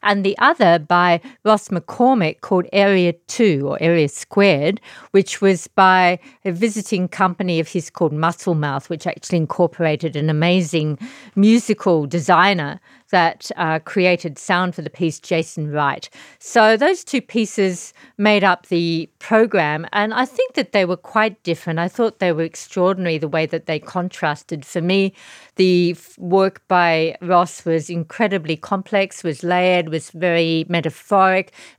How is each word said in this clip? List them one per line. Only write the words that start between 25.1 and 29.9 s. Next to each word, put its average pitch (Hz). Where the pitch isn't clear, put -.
the 180
f-, -
work 190
by 165
Ross 175
was 165
incredibly 170
complex, 196
was 160
layered, 180
was 156